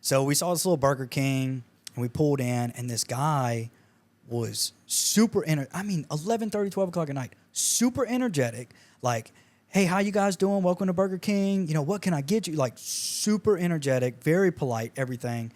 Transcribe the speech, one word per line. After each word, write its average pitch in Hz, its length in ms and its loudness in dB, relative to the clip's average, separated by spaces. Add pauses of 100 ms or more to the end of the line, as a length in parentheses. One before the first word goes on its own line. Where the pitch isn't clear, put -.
So 135 220 2
we 139 120 2
saw 170 180 0
this 170 120 0
little 185 120 4
Burger 139 300 2
King, 131 580 -2 (300)
and - 80 -6
we 123 60 -2
pulled 143 320 2
in, 123 320 0
and 123 160 -8
this 117 160 -4
guy 123 680 -2 (580)
was 113 440 -4 (140)
super - 560 2
ener-, 147 300 -2
I 175 100 -8
mean, 190 280 -4
eleven 214 400 -2
thirty, 202 200 -2
twelve 190 180 -2
o'clock 175 200 -4
at 139 60 -6
night, 131 200 -8 (180)
super - 540 0
energetic, 147 640 -2 (320)
like, 117 300 -2 (360)
Hey, 196 160 4
how 180 140 2
you 202 140 0
guys 196 240 2
doing? 196 260 2
Welcome 180 240 2
to 185 80 0
Burger 190 240 0
King. 196 480 0
You 156 80 -2
know, 156 80 2
what 180 180 0
can 185 140 0
I 147 80 0
get 185 240 0
you? 165 80 -4
Like, 135 220 0
super - 840 0
energetic, 139 640 0
very 180 280 4
polite, 117 460 -2
everything. 120 600 -4